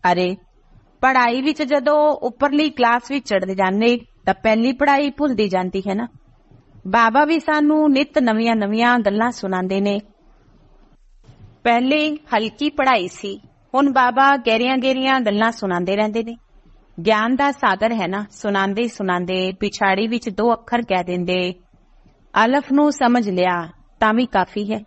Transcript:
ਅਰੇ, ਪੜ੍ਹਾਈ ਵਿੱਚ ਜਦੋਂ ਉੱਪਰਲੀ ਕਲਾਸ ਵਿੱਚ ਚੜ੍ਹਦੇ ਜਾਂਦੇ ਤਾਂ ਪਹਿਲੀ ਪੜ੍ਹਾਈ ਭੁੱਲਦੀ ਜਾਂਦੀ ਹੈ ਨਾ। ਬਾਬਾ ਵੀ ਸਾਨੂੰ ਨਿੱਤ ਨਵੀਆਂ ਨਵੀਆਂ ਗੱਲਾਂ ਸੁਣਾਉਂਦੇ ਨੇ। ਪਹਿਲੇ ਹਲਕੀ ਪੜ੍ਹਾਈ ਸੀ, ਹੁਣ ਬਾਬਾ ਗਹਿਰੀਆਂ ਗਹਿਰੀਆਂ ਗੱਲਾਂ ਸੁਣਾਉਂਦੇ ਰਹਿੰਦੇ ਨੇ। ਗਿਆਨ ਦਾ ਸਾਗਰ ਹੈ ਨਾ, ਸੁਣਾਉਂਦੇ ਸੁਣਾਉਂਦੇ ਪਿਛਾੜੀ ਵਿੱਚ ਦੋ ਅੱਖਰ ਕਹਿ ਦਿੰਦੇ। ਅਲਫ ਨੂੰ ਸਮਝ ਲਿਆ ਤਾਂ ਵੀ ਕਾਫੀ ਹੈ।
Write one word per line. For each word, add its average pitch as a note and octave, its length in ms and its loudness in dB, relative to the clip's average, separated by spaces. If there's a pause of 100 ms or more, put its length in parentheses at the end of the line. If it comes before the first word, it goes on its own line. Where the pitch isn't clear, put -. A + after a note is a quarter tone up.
(120)
ਅਰੇ, F3+ 240 0 (640)
ਪੜ੍ਹਾਈ B3+ 420 2
ਵਿੱਚ D4+ 200 -2
ਜਦੋਂ D4 500 2
ਉੱਪਰਲੀ C#4+ 580 -2
ਕਲਾਸ A#3+ 400 0
ਵਿੱਚ C#4 180 -4
ਚੜ੍ਹਦੇ F#3+ 260 -2
ਜਾਂਦੇ G#3 460 0 (260)
ਤਾਂ G3 80 0
ਪਹਿਲੀ A3+ 380 0
ਪੜ੍ਹਾਈ C#4 380 2
ਭੁੱਲਦੀ A#3 380 -2
ਜਾਂਦੀ F#3 400 -4
ਹੈ F#3+ 60 -4
ਨਾ। A#3 140 -6 (800)
ਬਾਬਾ A3+ 380 4
ਵੀ D#4 160 0
ਸਾਨੂੰ D4+ 520 2
ਨਿੱਤ C#4 260 0
ਨਵੀਆਂ A3+ 380 2
ਨਵੀਆਂ A3 420 2
ਗੱਲਾਂ G#3+ 320 0
ਸੁਣਾਉਂਦੇ F#3+ 500 -4
ਨੇ। G3+ 200 -2 (1600)
ਪਹਿਲੇ C4+ 500 0
ਹਲਕੀ A3+ 560 -4
ਪੜ੍ਹਾਈ B3+ 380 0
ਸੀ, G3 320 -12 (340)
ਹੁਣ C#4 180 2
ਬਾਬਾ C4 440 4
ਗਹਿਰੀਆਂ B3 420 0
ਗਹਿਰੀਆਂ C4 420 0
ਗੱਲਾਂ A3 320 0
ਸੁਣਾਉਂਦੇ F#3 440 -2
ਰਹਿੰਦੇ G#3+ 280 -2
ਨੇ। A#3 120 -12 (680)
ਗਿਆਨ A3 300 2
ਦਾ C#4 160 0
ਸਾਗਰ A3 400 0
ਹੈ G#3 140 -2
ਨਾ, G3+ 240 -6
ਸੁਣਾਉਂਦੇ G3+ 580 -2
ਸੁਣਾਉਂਦੇ F#3 720 -4
ਪਿਛਾੜੀ G3+ 460 0
ਵਿੱਚ A#3 220 -4
ਦੋ G#3+ 240 0
ਅੱਖਰ A#3+ 300 -4
ਕਹਿ F#3 220 -2
ਦਿੰਦੇ। F3+ 500 -2 (920)
ਅਲਫ C#4 280 0
ਨੂੰ C#4+ 200 4
ਸਮਝ A#3+ 380 0
ਲਿਆ F3+ 380 0 (320)
ਤਾਂ A3 140 2
ਵੀ A#3+ 120 0
ਕਾਫੀ G3+ 460 -4
ਹੈ। G#3+ 140 -6